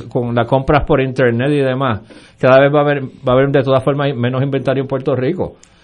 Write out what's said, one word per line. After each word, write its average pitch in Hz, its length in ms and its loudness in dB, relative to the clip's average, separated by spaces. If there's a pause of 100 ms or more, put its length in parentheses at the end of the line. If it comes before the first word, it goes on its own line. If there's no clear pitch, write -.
con 120 280 -4
las 117 120 0
compras 135 380 0
por 143 160 2
internet 127 500 0
y 147 100 0
demás, 131 400 -2 (380)
cada 131 200 6
vez 139 140 4
va 147 60 4
a 147 40 2
haber, 143 200 -2
va 127 300 -6
a - 40 4
haber 135 140 2
de 139 120 2
todas 131 200 0
formas 139 320 -2
menos 123 280 -2
inventario 135 400 -2
en 127 40 -8
Puerto 135 280 -4
Rico. 120 380 -4 (300)